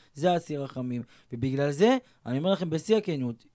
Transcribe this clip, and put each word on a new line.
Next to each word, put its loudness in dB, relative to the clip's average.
זה 2
אסי -4
רחמים. -6
ובגלל 0
זה, 4
אני -2
אומר 0
לכם -2
בשיא 0
הכנות -4